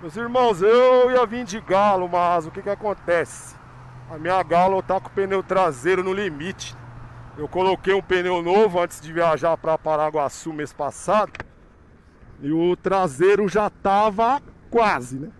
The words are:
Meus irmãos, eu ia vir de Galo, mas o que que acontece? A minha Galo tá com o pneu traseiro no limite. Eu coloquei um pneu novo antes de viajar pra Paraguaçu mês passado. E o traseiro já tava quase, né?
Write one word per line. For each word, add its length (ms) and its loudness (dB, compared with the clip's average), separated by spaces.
Meus 160 -14
irmãos, 460 2
eu 480 6
ia 160 4
vir 180 -6
de 160 -10
Galo, 480 2
mas 380 0
o 60 -12
que 100 -12
que 80 -6
acontece? 880 -4
A 80 -14
minha 260 -2
Galo 380 2
tá 200 -2
com 80 -18
o 20 -16
pneu 320 -2
traseiro 640 0
no 80 -4
limite. 640 -8
Eu 120 -8
coloquei 440 0
um 80 2
pneu 400 -2
novo 400 4
antes 200 -4
de 120 -16
viajar 440 2
pra 200 -2
Paraguaçu 760 -2
mês 200 -8
passado. 600 -2
E 120 -4
o 240 0
traseiro 720 2
já 200 0
tava 720 0
quase, 480 0
né? 220 -12